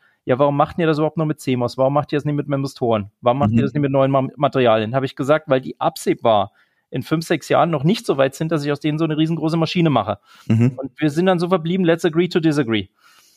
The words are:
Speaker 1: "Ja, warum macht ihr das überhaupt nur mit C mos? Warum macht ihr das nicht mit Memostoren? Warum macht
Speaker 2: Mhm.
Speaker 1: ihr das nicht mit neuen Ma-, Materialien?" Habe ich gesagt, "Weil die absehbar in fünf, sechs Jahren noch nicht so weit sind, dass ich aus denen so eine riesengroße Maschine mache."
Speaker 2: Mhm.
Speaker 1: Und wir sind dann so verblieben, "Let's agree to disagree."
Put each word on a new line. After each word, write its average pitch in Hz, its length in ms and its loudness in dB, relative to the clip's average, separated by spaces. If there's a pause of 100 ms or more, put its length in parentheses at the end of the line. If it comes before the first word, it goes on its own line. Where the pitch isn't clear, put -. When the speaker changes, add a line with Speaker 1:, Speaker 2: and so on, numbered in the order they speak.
(260)
Speaker 1:
"Ja, 127 120 2
warum 143 180 2
macht 147 220 0
ihr 170 80 2
das 156 120 2
überhaupt 151 180 -2
nur 160 100 0
mit 151 140 -4
C 131 160 -2
mos? 120 200 -2
Warum 131 160 2
macht 143 200 -2
ihr 156 40 0
das 143 80 -2
nicht 147 120 -2
mit 143 120 -4
Memostoren? 123 600 -2 (100)
Warum 123 200 0
macht 110 100 2
Speaker 2:
Mhm. 113 80 2
Speaker 1:
ihr - 60 2
das 139 100 -4
nicht 147 80 0
mit 139 80 0
neuen 135 200 2
Ma-, 135 260 0
Materialien?" 120 580 2
Habe 131 100 -2
ich - 120 -8
gesagt, 147 340 0
"Weil 131 100 2
die - 200 -12
absehbar 117 720 0 (380)
in 131 120 -8
fünf, 160 240 -4
sechs 165 220 -4
Jahren 147 220 2
noch 147 120 -2
nicht 165 240 0
so 170 100 0
weit 135 180 2
sind, 160 180 -4
dass 147 120 -2
ich 143 60 -2
aus 143 100 -4
denen 156 180 -2
so 165 60 0
eine 156 120 -2
riesengroße 160 400 0
Maschine 165 340 2
mache." 104 280 0 (280)
Speaker 2:
Mhm. 117 300 0
Speaker 1:
Und 135 220 -10
wir 151 120 0
sind 165 160 0
dann 185 140 2
so 175 80 -2
verblieben, 180 360 -2
"Let's 165 200 2
agree 170 240 0
to 175 120 0
disagree." 135 480 0 (480)